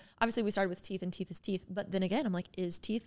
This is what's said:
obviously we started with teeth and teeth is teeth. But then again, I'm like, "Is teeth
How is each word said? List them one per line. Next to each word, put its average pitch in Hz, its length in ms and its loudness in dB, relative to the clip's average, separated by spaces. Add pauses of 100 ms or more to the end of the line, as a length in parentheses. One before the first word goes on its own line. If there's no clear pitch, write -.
(200)
obviously 233 240 4
we 208 80 2
started 196 180 4
with 175 120 -6
teeth 190 200 -4
and 180 120 -2
teeth - 180 -6
is - 80 -6
teeth. 190 300 -2
But 185 240 -4
then 190 100 4
again, 220 220 2
I'm 190 80 2
like, 180 240 -2
"Is 180 200 0
teeth - 300 -2